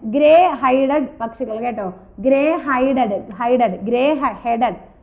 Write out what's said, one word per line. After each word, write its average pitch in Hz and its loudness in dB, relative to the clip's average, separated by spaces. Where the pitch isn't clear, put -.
ഗ്രേ 302 4
ഹൈഡഡ് 269 0
പക്ഷികൾ 226 -8
കേട്ടോ. 226 -6
ഗ്രേ 277 2
ഹെഡഡ്, 262 0
ഹൈഡഡ്, 240 0
ഗ്രേ 240 0
ഹെ-, 262 -2
ഹെഡഡ് 233 -2